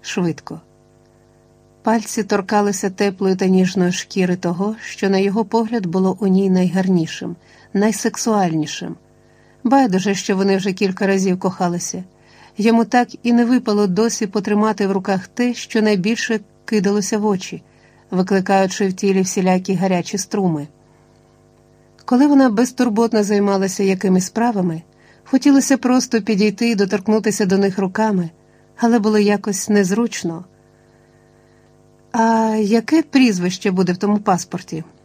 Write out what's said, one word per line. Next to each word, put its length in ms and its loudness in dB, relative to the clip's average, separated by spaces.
«Швидко». 600 -6
Пальці 400 0
торкалися 640 0
теплої 460 0
та 120 0
ніжної 440 2
шкіри 440 -2
того, 460 -4
що, 280 -6
на 80 2
його 280 0
погляд, 400 -2
було 340 0
у 80 0
ній 220 2
найгарнішим, 840 0
найсексуальнішим. 1200 -2
Байдуже, 520 2
що 220 -4
вони 200 0
вже 160 -4
кілька 340 -2
разів 320 0
кохалися. 640 -4
Йому 280 2
так 220 0
і 100 2
не 120 4
випало 420 0
досі 400 -2
потримати 600 0
в 40 -2
руках 360 -2
те, 260 -2
що 280 -4
найбільше 580 0
кидалося 520 0
в 80 -2
очі, 380 -4
викликаючи 760 0
в 60 -2
тілі 280 0
всілякі 520 0
гарячі 440 -2
струми. 500 -2
Коли 220 4
вона 220 6
безтурботно 760 0
займалася 600 0
якимись 420 2
справами, 560 -2
хотілося 540 2
просто 440 0
підійти 480 0
і 60 0
доторкнутися 680 0
до 120 2
них 220 0
руками, 500 0
але 220 2
було 200 2
якось 500 0
незручно. 760 0
«А 480 2
яке 440 2
прізвище 680 2
буде 220 2
в 40 -4
тому 200 0
паспорті?» 640 -2